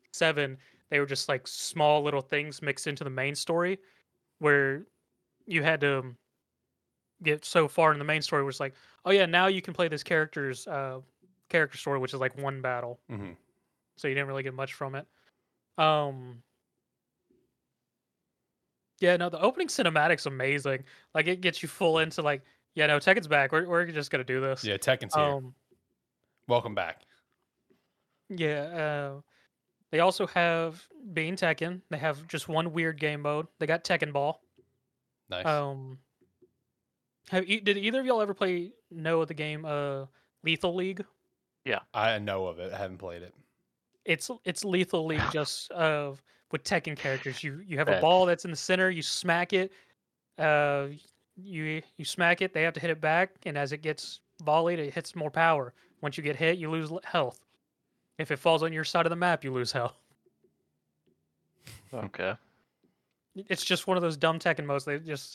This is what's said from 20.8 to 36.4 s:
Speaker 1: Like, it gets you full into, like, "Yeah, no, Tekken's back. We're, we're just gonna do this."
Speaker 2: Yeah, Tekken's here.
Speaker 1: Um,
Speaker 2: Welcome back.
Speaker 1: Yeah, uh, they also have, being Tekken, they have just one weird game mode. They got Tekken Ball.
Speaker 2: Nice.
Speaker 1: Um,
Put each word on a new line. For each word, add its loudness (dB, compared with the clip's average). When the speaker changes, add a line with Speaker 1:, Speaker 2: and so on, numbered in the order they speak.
Speaker 1:
Like, 2
it -2
gets 0
you -8
full 2
into, -2
like, -2
"Yeah, 2
no, 4
Tekken's 4
back. 4
We're, 2
we're 2
just -6
gonna 0
do -2
this." -4
Speaker 2:
Yeah, -2
Tekken's 0
here. 4
Speaker 1:
Um, -2
Speaker 2:
Welcome 2
back. -4
Speaker 1:
Yeah, -2
uh, -18
they 2
also 2
have, 0
being -2
Tekken, -2
they -6
have -4
just -8
one -2
weird -2
game -2
mode. -2
They -2
got 0
Tekken 0
Ball. 0
Speaker 2:
Nice. -6
Speaker 1:
Um, -2